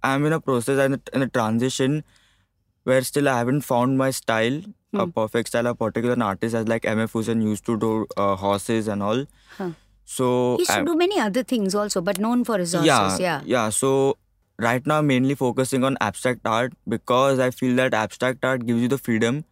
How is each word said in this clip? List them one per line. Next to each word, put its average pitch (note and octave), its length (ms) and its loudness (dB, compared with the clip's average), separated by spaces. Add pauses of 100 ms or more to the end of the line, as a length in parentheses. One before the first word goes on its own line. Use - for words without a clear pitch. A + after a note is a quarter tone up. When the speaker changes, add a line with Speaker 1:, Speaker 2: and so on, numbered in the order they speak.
Speaker 1:
I'm C#3+ 240 0
in D#3 60 2
a D#3+ 60 -2
process, C3+ 400 0
I'm C#3 140 2
in C3+ 80 -6 (120)
a, - 20 -4
in C3 80 0
a B2+ 40 -2
transition B2+ 760 0 (800)
where C3 180 2
still C#3+ 260 0
I C3 120 2
haven't B2+ 220 0
found B2+ 360 0
my C3 140 0
style, A#2+ 500 0 (320)
a G#3 120 0
Speaker 2:
Hmm. - 60 -6
Speaker 1:
perfect A2+ 380 -2
style, A#2+ 180 0
a A#2+ 80 0
particular A#2 480 0
artist, G#2+ 320 -2
as A2+ 120 -2
like A2+ 180 -2
M G#2+ 140 0
F A2+ 140 -2
Hussain A2+ 280 0
used G#2+ 240 -2
to A#2 120 0
do, A2 280 0 (100)
uh, G2 200 2
horses G2+ 520 -2
and G2+ 140 -2
all. A2+ 240 -2 (320)
Speaker 2:
Huh. F3+ 140 -6 (340)
Speaker 1:
So B2+ 240 -2 (280)
Speaker 2:
He - 40 0
used F4+ 100 0
to - 60 2
Speaker 1:
I'm - 80 0
Speaker 2:
do E4+ 100 0
many F4 240 2
other A3+ 240 0
things G3+ 320 -2
also, G#3 260 -2
but F#3+ 180 -2
known A#3 240 0
for A3+ 160 -2
his E3+ 140 -2
horses, - 140 2
Speaker 1:
Yeah, G2+ 320 4
Speaker 2:
yeah. F2+ 220 -2 (140)
Speaker 1:
yeah. A2 140 0
So C3+ 480 2 (420)
right B2 260 0
now D3+ 140 2
I'm D3+ 80 2
mainly C3 260 2
focusing B2+ 500 0
on C3+ 160 0
abstract G#2+ 460 -2
art A#2 280 0 (140)
because B2+ 520 2
I B2+ 100 2
feel B2+ 280 0
that B2+ 180 2
abstract B2 500 -2
art C3 220 0
gives A#2 140 0
you B2 60 0
the C3+ 120 0
freedom A#2 520 0